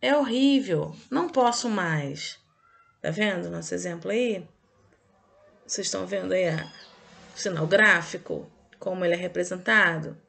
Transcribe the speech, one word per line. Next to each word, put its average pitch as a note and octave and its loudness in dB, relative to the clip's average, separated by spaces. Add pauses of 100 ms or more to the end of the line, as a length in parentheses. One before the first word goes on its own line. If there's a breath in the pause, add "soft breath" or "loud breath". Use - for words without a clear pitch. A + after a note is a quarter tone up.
é C4 2
horrível, A#3 2 (140)
não E4 0
posso A#3+ 2
mais. D#3 -2 (640)
Tá - -2
vendo F3+ -2
nosso E3+ -8
exemplo F3 -6
aí? G#3+ -2 (1200)
Vocês F#3+ -6
estão F#3+ -4
vendo F#3 -4
aí F#3 2
a, D#3+ -4 (640)
o - -18
sinal D#3+ -2
gráfico, F3+ 2 (300)
como F#3 -4
ele F3 4
é F3 0
representado? F3+ 0 (120)